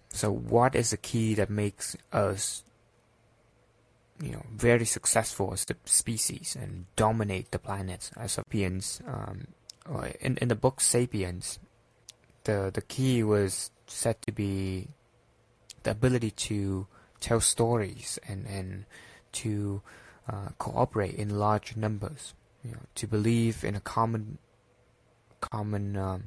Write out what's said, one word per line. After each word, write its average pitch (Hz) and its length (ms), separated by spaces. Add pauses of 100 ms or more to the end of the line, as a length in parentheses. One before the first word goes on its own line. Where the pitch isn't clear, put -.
so - 240
what 120 420
is 117 160
the 107 60
key 110 380
that 101 160
makes 104 460 (160)
us, 101 520 (1600)
you 139 120
know, - 200
very 117 320
successful - 680
as 95 120
the - 200
species - 760
and 95 260 (100)
dominate 107 560
the 101 80
planet 95 560
as 113 160
sapiens? 98 760
Um, 101 400 (420)
or - 180 (140)
in, 127 180
in 123 100
the 117 80
book 131 240
*Sapiens*, 98 800 (800)
the, 98 320
the - 80
key 131 400
was 101 480 (160)
said - 360
to 117 100
be 98 560 (960)
the 107 80
ability 117 400
to 98 560 (320)
tell 117 200
stories 113 840
and, 98 200
and 98 400 (460)
to, 104 500 (460)
uh, 101 200 (100)
cooperate 113 560
in 104 240
large 107 380
numbers, 107 580 (300)
you 117 80
know, 117 80 (160)
to - 100
believe 110 560
in 104 140
a 101 40
common, 113 580 (1040)
common, 104 560
um, 95 300